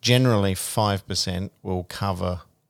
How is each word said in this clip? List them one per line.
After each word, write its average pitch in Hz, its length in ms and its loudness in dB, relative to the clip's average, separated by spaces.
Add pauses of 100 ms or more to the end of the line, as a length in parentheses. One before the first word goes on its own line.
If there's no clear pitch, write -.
generally 117 520 4
five 101 540 -2
percent 92 440 -4 (120)
will 92 220 -4
cover 90 560 -4 (280)